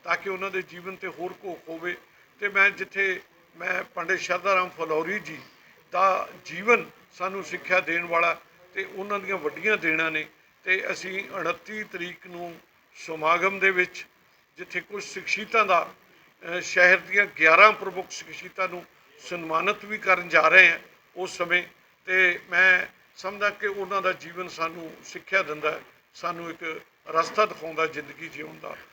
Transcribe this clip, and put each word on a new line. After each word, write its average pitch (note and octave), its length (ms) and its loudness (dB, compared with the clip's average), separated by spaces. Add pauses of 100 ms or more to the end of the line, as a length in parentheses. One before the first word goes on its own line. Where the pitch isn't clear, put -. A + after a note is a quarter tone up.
ਤਾਂ E3+ 140 0
ਕਿ G3 120 -8
ਉਹਨਾਂ F#3+ 220 -6
ਦੇ F#3 100 -4
ਜੀਵਨ F3 340 -12
'ਤੇ F#3+ 120 -10
ਹੋਰ F3 280 -8 (100)
ਘੋਖ E3 240 -10
ਹੋਵੇ। E3 280 -6 (420)
ਤੇ G#3 100 -4
ਮੈਂ G3 200 4
ਜਿੱਥੇ F#3+ 520 -4 (340)
ਮੈਂ F3+ 280 -6
ਪੰਡਿਤ F3 360 -4
ਸ਼ਰਧਾ F3+ 360 0
ਰਾਮ F3+ 140 2
ਫਲੋਰੀ D#3+ 500 -2
ਜੀ D#3 180 -12 (540)
ਦਾ F#3 380 2 (160)
ਜੀਵਨ F#3+ 440 2 (240)
ਸਾਨੂੰ F#3+ 300 -6
ਸਿੱਖਿਆ F3+ 360 0
ਦੇਣ E3+ 260 -2
ਵਾਲਾ E3+ 360 0 (320)
ਤੇ F#3+ 100 -6
ਉਹਨਾਂ G3+ 360 -6
ਦੀਆਂ F#3+ 180 -6
ਵੱਡੀਆਂ E3 400 -2
ਦੇਣਾਂ D#3+ 340 0
ਨੇ, D#3 160 -6 (360)
ਤੇ F#3 280 -2
ਅਸੀਂ F#3+ 380 -8
ਉਨੱਤੀ F#3+ 540 -6
ਤਰੀਕ F3+ 440 -12
ਨੂੰ F3 320 -12 (360)
ਸਮਾਗਮ E3+ 640 0
ਦੇ F#3+ 120 4
ਵਿੱਚ F3+ 340 -2 (520)
ਜਿੱਥੇ F3+ 240 -10
ਕੁਝ G3+ 220 -10
ਸ਼ਖਸੀਅਤਾਂ G3+ 600 -2
ਦਾ, F3+ 280 2 (500)
ਅਹ, E3+ 180 -6
ਸ਼ਹਿਰ F3+ 380 6
ਦੀਆਂ G3+ 260 2
ਗਿਆਰਾਂ E3+ 460 8
ਪ੍ਰਮੁੱਖ F#3+ 400 -6
ਸ਼ਖਸੀਅਤਾਂ F3+ 580 -8
ਨੂੰ F3 160 -10 (340)
ਸਨਮਾਨਿਤ F3 680 -2
ਵੀ G#3 120 -8
ਕਰਨ F3 320 0
ਜਾ D#3 180 6
ਰਹੇ F3 240 10
ਹਾਂ E3 80 -4 (360)
ਉਸ F3+ 220 -8
ਸਮੇਂ। F3 260 0 (420)
ਤੇ F#3 340 4 (100)
ਮੈਂ F3+ 380 4 (280)
ਸਮਝਦਾ G3+ 340 -4
ਕਿ G3+ 180 -6
ਉਹਨਾਂ G3 340 -2
ਦਾ F3+ 120 0
ਜੀਵਨ E3+ 340 -10
ਸਾਨੂੰ E3 560 -6
ਸਿੱਖਿਆ F#3+ 400 -2
ਦਿੰਦਾ D3+ 280 -2
ਹੈ, E3 100 -8 (320)
ਸਾਨੂੰ E3+ 360 -6
ਇੱਕ D#3+ 320 -10 (260)
ਰਸਤਾ E3 380 2
ਦਿਖਾਉਂਦਾ D#3+ 400 -4
ਜ਼ਿੰਦਗੀ D3 440 -10
ਜਿਉਣ D#3 300 -14
ਦਾ। D#3 180 -12 (160)